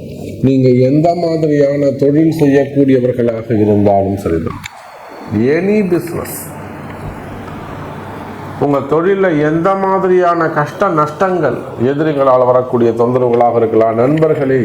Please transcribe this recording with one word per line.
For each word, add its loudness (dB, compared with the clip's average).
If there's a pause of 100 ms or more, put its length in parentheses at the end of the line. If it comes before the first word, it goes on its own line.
(460)
நீங்க 4 (200)
எந்த 4 (160)
மாதிரியான 2 (100)
தொழில் 2
செய்யக்கூடியவர்களாக 2
இருந்தாலும் 2
சரிதான், -4 (920)
எனி 0 (140)
பிசினஸ், -6 (2250)
உங்க 2 (120)
தொழில்ல 2 (180)
எந்த 0 (160)
மாதிரியான 2 (160)
கஷ்ட -2 (100)
நஷ்டங்கள், -2 (340)
எதிரிகளால் 2
வரக்கூடிய 2 (100)
தொந்தரவுகளாக 2
இருக்கலாம், 2
நண்பர்களே 2